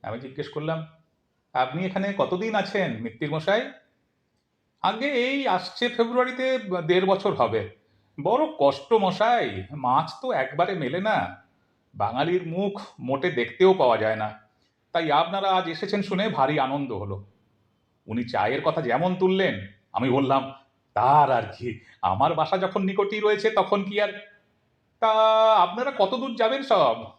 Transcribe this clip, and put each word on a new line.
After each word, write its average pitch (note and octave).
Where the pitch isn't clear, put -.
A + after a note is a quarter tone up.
আমি A2
জিজ্ঞেস C3+
করলাম, D#3+
"আপনি C3+
এখানে F#3+
কতদিন F#3+
আছেন F#3
মিত্তির A#2
মশাই?" G3
"আগে A3
এই C4+
আসছে G3
ফেব্রুয়ারিতে B3+
দেড় F3+
বছর F#3+
হবে। A2
বড় B3+
কষ্ট -
মশাই, G3
মাছ C#3+
তো B3+
একবারে E3+
মেলে D#3
না, F#3
বাঙালির D3
মুখ F#3+
মোটে C3+
দেখতেও D3
পাওয়া B2+
যায় A2
না, G#2+
তাই E3
আপনারা F3+
আজ F#3
এসেছেন G3+
শুনে G3
ভারী C#3+
আনন্দ C3+
হলো।" G2
উনি A#2
চায়ের A#2
কথা D#3+
যেমন D3
তুললেন, F#3
আমি B2
বললাম, C3+
"তার C3+
আর A#2
কি, A#2+
আমার A2+
বাসা D#3
যখন F#3+
নিকটেই G3+
রয়েছে G#3
তখন G3+
কি G3+
আর।" -
"তা A3+
আপনারা G#3
কত G3+
দূর B3
যাবেন B3+
সব?" D3+